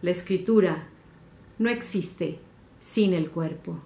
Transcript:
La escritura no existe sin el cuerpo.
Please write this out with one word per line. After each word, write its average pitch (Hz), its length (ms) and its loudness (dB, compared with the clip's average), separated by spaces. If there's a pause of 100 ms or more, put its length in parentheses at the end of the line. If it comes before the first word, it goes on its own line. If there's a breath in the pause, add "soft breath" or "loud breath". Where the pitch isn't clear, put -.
La 180 100 0
escritura 185 760 2 (720)
no 226 100 2
existe 170 680 -4 (420)
sin 202 320 2
el 160 180 0
cuerpo. 165 540 -6